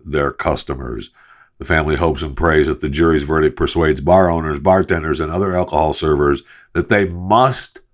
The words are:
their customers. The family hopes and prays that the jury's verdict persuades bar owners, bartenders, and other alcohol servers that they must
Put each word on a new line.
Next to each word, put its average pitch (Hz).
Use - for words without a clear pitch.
their 71
customers. 65
The 76
family 78
hopes 78
and 71
prays 78
that 71
the 76
jury's 78
verdict 78
persuades 78
bar 90
owners, 78
bartenders, 82
and 80
other 92
alcohol 78
servers 71
that -
they 101
must 104